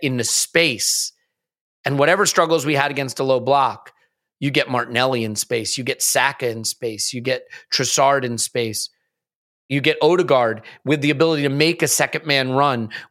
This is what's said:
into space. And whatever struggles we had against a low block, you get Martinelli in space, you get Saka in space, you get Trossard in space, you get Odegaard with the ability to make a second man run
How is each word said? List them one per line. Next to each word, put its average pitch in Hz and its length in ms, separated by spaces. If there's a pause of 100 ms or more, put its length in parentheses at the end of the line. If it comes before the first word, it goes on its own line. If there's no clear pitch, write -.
into 127 200
space. - 880 (720)
And 139 140
whatever 180 300
struggles 165 360
we 147 120
had 139 160
against 135 280
a 139 40
low 131 160
block, 127 540 (460)
you 139 120
get - 180
Martinelli 123 540
in 107 120
space, 113 400
you 131 80
get 127 200
Saka 135 460
in 113 140
space, 110 500
you 123 80
get 127 260 (240)
Trossard 135 520
in 120 140
space, 113 540 (760)
you 139 140
get 151 180
Odegaard 139 640 (240)
with 143 160
the 143 80
ability 151 320
to 143 80
make 156 320
a 160 60
second 151 400
man 135 240
run 127 380 (220)